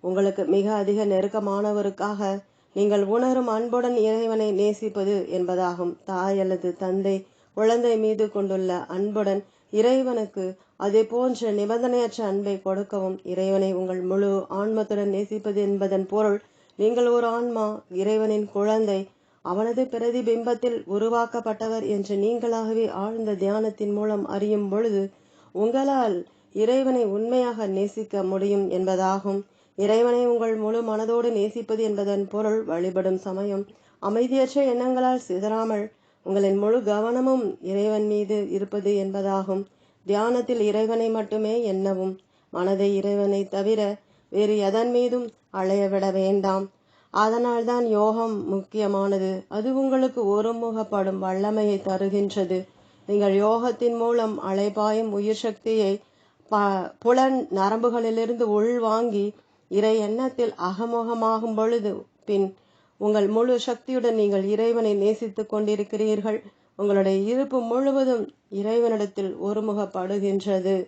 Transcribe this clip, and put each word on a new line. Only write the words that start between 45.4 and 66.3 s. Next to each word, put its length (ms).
அலைய 380
விட 220
வேண்டாம். 540
அதனால்தான் 760
யோகம் 600
முக்கியமானது. 1000
அது 300
உங்களுக்கு 460
ஒருமுகப்படும் 960
வல்லமையை 640
தருகின்றது. 760
நீங்கள் 260
யோகத்தின் 640
மூலம் 440
அலைபாயும் 680
உயிர் 240
சக்தியை 680
ப-, 480
புலன் 520
நரம்புகளிலிருந்து 920
உள்வாங்கி, 920
இறை 300
எண்ணத்தில் 600
அகமுகமாகும் 960
பொழுது, 360
பின் 320
உங்கள் 280
முழு 320
சக்தியுடன் 540
நீங்கள் 300
இறைவனை 500
நேசித்துக் 600
கொண்டிருக்கிறீர்கள். 840